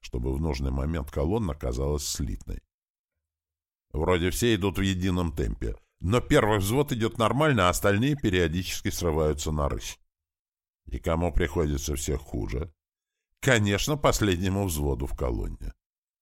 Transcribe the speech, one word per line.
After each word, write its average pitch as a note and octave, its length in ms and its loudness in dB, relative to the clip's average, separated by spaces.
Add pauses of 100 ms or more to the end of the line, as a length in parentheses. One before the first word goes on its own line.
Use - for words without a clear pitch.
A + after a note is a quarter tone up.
чтобы C2 340 -4
в C#2+ 40 -2
нужный D2 300 -2
момент C2+ 400 -4
колонна E2 460 -2
казалась C2+ 520 -4
слитной. - 540 -6 (1300)
Вроде F2 380 2
все A#2+ 260 2
идут F#2+ 220 0
в F#2+ 40 0
едином F2+ 500 0
темпе, A1+ 460 -4 (240)
но A2 180 2
первый A2 400 4
взвод C3 320 0
идёт A2+ 260 -2
нормально, A#2 500 4
а - 20 6
остальные G#2+ 480 2
периодически F2+ 720 0
срываются D#2 640 0
на D2 160 0
рысь. - 280 -8 (920)
И - 120 -6
кому E2 320 0
приходится D2 640 0
всех C#2 240 -4
хуже? - 540 -6 (640)
Конечно, G#2 560 2
последнему G2 720 2
взводу D2 400 -2
в - 100 -6
колонне. A#1+ 560 -6 (500)